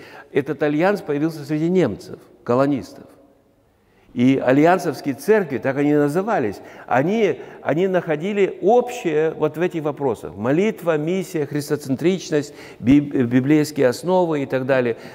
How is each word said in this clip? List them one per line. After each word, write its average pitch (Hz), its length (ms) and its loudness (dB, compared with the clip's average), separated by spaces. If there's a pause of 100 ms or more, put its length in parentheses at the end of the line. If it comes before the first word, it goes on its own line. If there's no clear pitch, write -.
(320)
Этот 143 300 -2
альянс 165 380 2
появился 151 440 -4
среди 156 260 -2
немцев, 156 480 0 (260)
колонистов. 131 600 0 (1080)
И 131 300 2
альянсовские 147 720 2
церкви, 180 440 0
так 131 180 -4
они 147 160 2
назывались, 147 640 0 (300)
они, 175 540 0 (200)
они 156 260 0
находили 180 760 0
общее 170 720 2
вот 151 260 -4
в - 20 0
этих 185 220 -2
вопросах. 135 520 -4
Молитва, 160 600 0
миссия, 160 480 -2
христоцентричность, 143 1120 -2 (260)
биб-, 143 340 4
библейские 135 760 2
основы 160 540 0
и 135 40 -6
так 131 180 -2
далее. 127 320 0 (180)